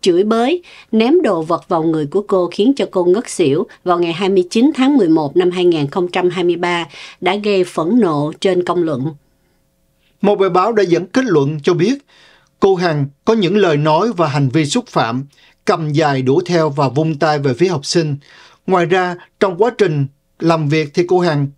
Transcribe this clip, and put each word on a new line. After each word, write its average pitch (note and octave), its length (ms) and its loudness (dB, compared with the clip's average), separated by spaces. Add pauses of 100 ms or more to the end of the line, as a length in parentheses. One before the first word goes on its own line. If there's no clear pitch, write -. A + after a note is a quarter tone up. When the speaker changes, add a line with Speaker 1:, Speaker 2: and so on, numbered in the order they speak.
Speaker 1:
chửi G#3 240 2
bới, A#3+ 380 0 (300)
ném B3 300 4
đồ F#3+ 200 0
vật D#3+ 260 -4
vào E3 140 0
người D#3+ 240 0
của F#3 160 -2
cô F#3 300 0
khiến A3+ 240 2
cho G3 140 -2
cô F3+ 140 0
ngất F#3 260 0
xỉu E3 360 0 (180)
vào F3 140 0
ngày E3+ 140 -2
hai F#3 160 -2
mươi F#3 220 2
chín B3 240 2
tháng C4 220 2
mười G3 120 2
một D#3 280 2
năm F3+ 140 2
hai F3+ 140 -2
nghìn D#3+ 220 2
không F3+ 220 -4
trăm F3+ 220 -2
hai E3+ 140 -4
mươi F3 120 0
ba, F3 320 -4 (320)
đã F3+ 160 0
gây G3+ 280 0
phẫn F3+ 360 0
nộ D#3 400 0
trên F3+ 240 0
công F3 180 -2
luận. C#3+ 240 -4 (1160)
Speaker 2:
Một G3+ 140 2
bài F#3+ 140 0
báo F#3 220 2
đã G#3 100 2
dẫn E3+ 240 0
kết C4 180 -2
luận D#3 380 0
cho F3+ 120 2
biết, F#3 200 0 (640)
cô F#3+ 140 4
Hằng D#3+ 320 -2 (180)
có A3 100 2
những G3 220 0
lời F3 200 2
nói D#3 400 2
và E3 120 0
hành C#3 200 0
vi D3+ 180 0
xúc A#3 200 -4
phạm, C3 380 -4 (400)
cầm D#3+ 280 -2
dài C#3+ 300 0
đũa C3+ 240 2
theo D#3+ 240 0
và C#3 180 0
vung D3+ 300 -2
tay D3+ 200 0
về C#3 160 -2
phía F3 140 0
học C#3+ 180 -4
sinh. D#3 300 -2 (500)
Ngoài F3+ 200 2
ra, F3+ 300 0 (240)
trong F#3+ 220 0
quá A#3+ 160 2
trình D#3 280 2 (340)
làm D#3+ 280 0
việc D3+ 260 -2
thì F3+ 140 0
cô F3+ 120 2
Hằng D3 260 0 (120)